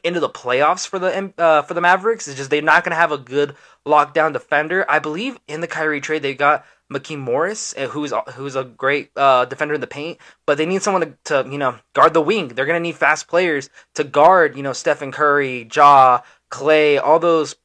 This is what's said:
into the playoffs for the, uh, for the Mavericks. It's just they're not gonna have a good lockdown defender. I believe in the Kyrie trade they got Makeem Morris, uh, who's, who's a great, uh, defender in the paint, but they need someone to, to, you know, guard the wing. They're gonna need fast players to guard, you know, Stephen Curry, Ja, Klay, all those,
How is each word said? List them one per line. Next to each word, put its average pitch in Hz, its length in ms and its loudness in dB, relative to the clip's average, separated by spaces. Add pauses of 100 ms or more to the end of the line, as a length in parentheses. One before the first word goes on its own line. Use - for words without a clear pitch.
into 175 160 -2
the 135 100 -2
playoffs 143 560 0
for 190 140 -8
the, 185 380 -4
uh, 160 240 4
for 170 120 -10
the 170 60 -4
Mavericks. 190 480 0
It's 139 80 -12
just 135 140 -10
they're 147 120 2
not 160 220 4
gonna 175 140 -4
have 165 160 2
a 143 40 -6
good 139 380 -4 (300)
lockdown 151 480 2
defender. 156 560 -2
I 151 100 2
believe 180 480 -8
in 156 140 -10
the 170 60 -6
Kyrie 156 340 -4
trade 156 220 -6
they 139 100 -4
got 147 320 0 (260)
Makeem 143 280 -10
Morris, 147 580 -4
uh, 135 100 -6
who's, 147 240 -6 (220)
who's 131 240 -10
a 131 80 -6
great, 131 500 -4
uh, 131 300 4
defender 147 300 -6
in 139 60 -6
the - 60 -8
paint, 151 300 -12 (280)
but 147 120 0
they 156 80 0
need 190 160 -4
someone 185 220 -2
to, 139 400 -4
to, 131 60 -10
you 143 80 -10
know, 127 200 -4 (160)
guard 151 200 4
the 160 80 4
wing. 170 280 -2
They're 127 160 -6
gonna 170 160 -2
need 170 160 -8
fast 147 320 -2
players 165 400 -2 (240)
to 151 100 -4
guard, 147 540 4
you 139 60 -12
know, 139 100 -6
Stephen 143 400 -4
Curry, 139 600 -2
Ja, 135 460 6 (320)
Klay, 147 500 2
all 160 180 4
those, 160 460 0